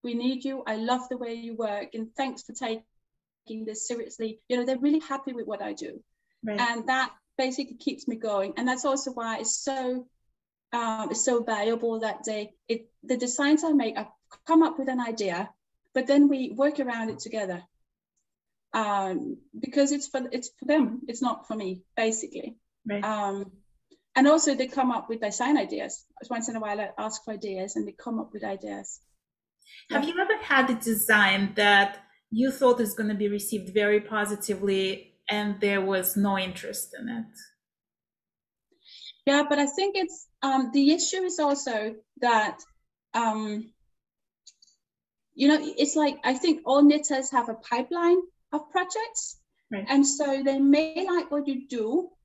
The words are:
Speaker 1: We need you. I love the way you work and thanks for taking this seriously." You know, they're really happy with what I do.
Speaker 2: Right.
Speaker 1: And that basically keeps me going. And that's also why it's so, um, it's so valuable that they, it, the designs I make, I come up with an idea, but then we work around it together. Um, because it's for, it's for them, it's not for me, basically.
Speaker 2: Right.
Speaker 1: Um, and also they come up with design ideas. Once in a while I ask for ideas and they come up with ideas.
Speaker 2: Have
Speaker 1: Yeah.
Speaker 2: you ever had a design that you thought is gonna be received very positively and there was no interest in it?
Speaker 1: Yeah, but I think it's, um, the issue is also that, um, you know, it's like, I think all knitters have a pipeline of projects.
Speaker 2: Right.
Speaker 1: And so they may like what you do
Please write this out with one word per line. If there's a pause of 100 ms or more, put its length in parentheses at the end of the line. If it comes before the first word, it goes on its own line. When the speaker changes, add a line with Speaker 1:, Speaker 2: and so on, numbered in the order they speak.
Speaker 1:
We
need
you.
I
love
the
way
you
work
and
thanks
for
taking
this
seriously."
You
know,
they're
really
happy
with
what
I
do. (400)
Speaker 2:
Right.
Speaker 1:
And
that (240)
basically
keeps
me
going.
And
that's
also
why
it's
so, (680)
um,
it's
so
valuable
that
they, (140)
it, (140)
the
designs
I
make,
I (380)
come
up
with
an
idea, (440)
but
then
we
work
around
it
together. (1120)
Um, (200)
because
it's
for,
it's
for
them,
it's
not
for
me, (140)
basically. (300)
Speaker 2:
Right.
Speaker 1:
Um, (680)
and
also
they
come
up
with
design
ideas. (240)
Once
in
a
while
I
ask
for
ideas
and
they
come
up
with
ideas. (880)
Speaker 2:
Have
Speaker 1:
Yeah.
Speaker 2:
you
ever
had
a
design
that (240)
you
thought
is
gonna
be
received
very
positively (140)
and
there
was
no
interest
in
it? (1900)
Speaker 1:
Yeah,
but
I
think
it's, (160)
um,
the
issue
is
also (260)
that, (560)
um, (1600)
you
know,
it's
like,
I
think
all
knitters
have
a
pipeline (300)
of
projects. (320)
Speaker 2:
Right.
Speaker 1:
And
so
they
may
like
what
you
do (140)